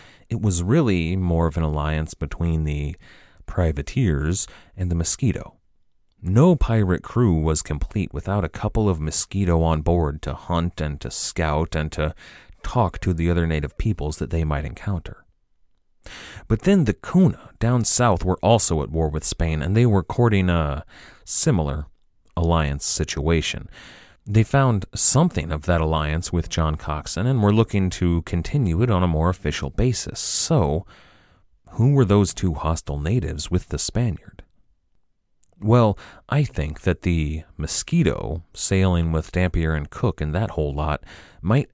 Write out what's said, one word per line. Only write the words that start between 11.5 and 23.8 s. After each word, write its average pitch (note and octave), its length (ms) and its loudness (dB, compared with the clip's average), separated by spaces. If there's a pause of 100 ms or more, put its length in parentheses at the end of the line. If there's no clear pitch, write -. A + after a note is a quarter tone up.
and D#2 160 -4
to D#2 220 -2 (480)
talk - 360 -2
to F#2 160 -2
the E2 160 0
other E2+ 160 2
native D2+ 320 -4
peoples D2+ 400 -2
that - 120 -6
they E2 140 -2
might C#2+ 220 -2
encounter. - 580 -8 (1200)
But A2+ 140 0
then F#3+ 220 4
the A2 80 2
Kuna - 580 2 (100)
down A#2+ 240 2
south A2 400 2
were F#2 180 0
also F#2+ 400 4
at A1+ 80 -6
war D#2+ 180 0
with D2+ 160 -4
Spain, D#2+ 380 -2
and F#2 140 0
they A#2+ 100 6
were G2 160 4
courting G2+ 480 2
a D2+ 340 0 (400)
similar D#2 640 -2 (500)
alliance D#2+ 480 0
situation. - 840 -2 (560)